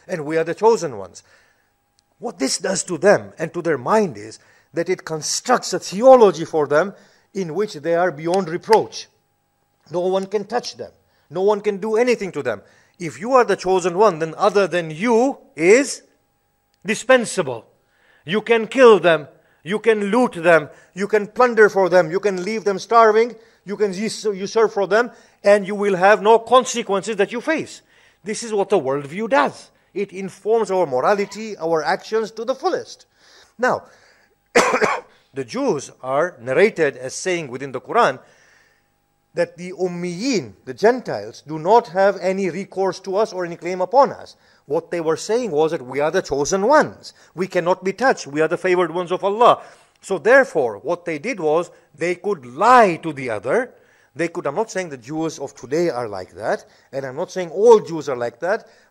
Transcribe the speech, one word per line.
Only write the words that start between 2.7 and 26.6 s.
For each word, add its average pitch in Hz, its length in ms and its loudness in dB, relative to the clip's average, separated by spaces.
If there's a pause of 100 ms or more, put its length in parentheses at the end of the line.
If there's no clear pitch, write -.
to 180 120 -6
them 135 400 2
and 165 160 -8
to 170 80 -8
their 156 160 -2
mind 160 400 -2
is 107 220 -18 (340)
that 165 160 -4
it 185 160 -6
constructs - 680 -4
a 180 60 -4
theology 202 680 6
for 147 220 -2
them 160 260 0 (400)
in 180 200 -8
which 208 220 -6
they 160 200 -4
are 175 160 0
beyond 165 380 -4
reproach. 175 580 -2 (840)
No 170 80 -6
one 185 260 -2
can 202 200 -6
touch 226 320 -8
them. 95 140 -16 (380)
No 165 120 -6
one 202 200 2
can 208 160 -2
do 214 180 -4
anything 220 360 0
to 147 120 -6
them. 110 180 -4 (380)
If 151 200 -10
you 226 140 -4
are 247 100 6
the 196 120 0
chosen 180 420 -2
one, 190 220 2
then 160 180 -6
other 190 300 2
than 165 240 -4
you 233 480 0 (160)
is 220 480 2 (840)
dispensable. 180 800 0 (580)
You 196 180 -2
can 220 260 2
kill 233 320 8
them. 156 280 2 (360)
You 196 160 -6
can 214 260 2
loot 233 280 0
them. 160 360 4 (240)
You 190 140 -6
can 208 200 0
plunder 220 420 4
for 185 200 2
them. 170 220 4
You 185 80 -2
can 190 240 -2
leave 214 200 -4
them 196 160 -2
starving. 226 560 4 (300)
You 190 120 -10
can 202 140 0
us-, 196 340 -6
usurp 202 460 0
for 196 160 -2
them, 220 240 2 (320)
and 202 220 6
you 202 100 -6
will 202 200 0
have 190 260 6
no 220 180 6
consequences 226 800 0